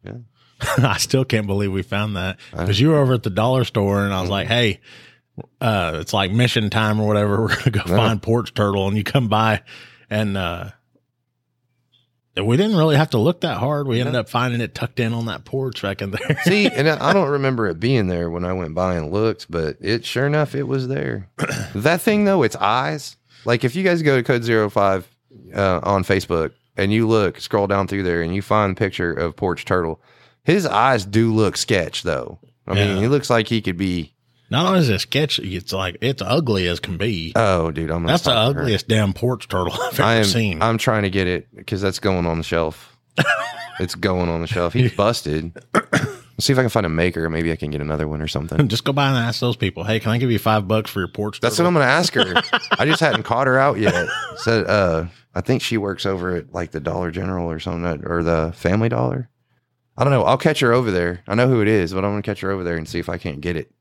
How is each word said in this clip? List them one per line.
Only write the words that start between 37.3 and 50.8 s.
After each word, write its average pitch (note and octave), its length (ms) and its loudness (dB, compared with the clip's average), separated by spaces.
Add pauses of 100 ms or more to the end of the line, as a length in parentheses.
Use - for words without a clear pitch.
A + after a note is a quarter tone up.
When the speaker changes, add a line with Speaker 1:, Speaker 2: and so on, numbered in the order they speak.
Speaker 1:
Oh, F2+ 340 2
dude, D#2 180 -6
I'm E2 140 -2
gonna E2 120 0
Speaker 2:
That's E3+ 100 0
the - 80 2
Speaker 1:
stop A#2 240 2
her. D#3+ 60 -4
Speaker 2:
ugliest A2 260 0
damn G#2+ 240 4
Porch B2 340 -4
Turtle F2+ 260 -2
<laughs> - 80 -8
I've - 140 -6
ever - 80 2
Speaker 1:
I A2 140 4
am, A2 80 4
Speaker 2:
seen. G2 360 0
Speaker 1:
I'm A2+ 160 2
trying G#2+ 280 0
to F#2+ 60 0
get F#2 180 0
it F2+ 180 -2 (220)
'cause G2 120 -4
that's F#2+ 200 -2
going F#2 260 0
on E2 120 0
the E2 60 -4
shelf. E2 520 -4 (200)
Speaker 2:
<laughs> C#3+ 80 2 (540)
Speaker 1:
It's F2+ 160 -6
going F2+ 340 0
on E2 140 -4
the E2+ 40 -6
shelf. F2 280 -2
He's B2 180 2
Speaker 2:
<laughs> - 40 -8
Speaker 1:
busted. F2 560 -2 (200)
Let's - 720 -4
see C#3 80 2
if B2+ 60 4
I C3 40 2
can A#2+ 60 2
find G#2 160 0
a E2 60 0
maker. E2 400 0
Maybe E2 200 -2
I E2 60 -2
can D2 140 -6
get D2 100 -6
another D2+ 280 -4
one D2+ 120 -6
or D#2+ 80 -4
something. D#2+ 400 0
Speaker 2:
<laughs> - 0 -
Just A2 160 -2
go C#3 80 0
by C#3 160 2
and C3+ 80 0
ask A#2 240 -2
those A#2+ 160 -2
people, F2 280 -4
"Hey, A2 160 0
can A2 100 -2
I A#2 80 0
give B2 120 0
you A2 80 2
five A2 300 2
bucks A2 220 0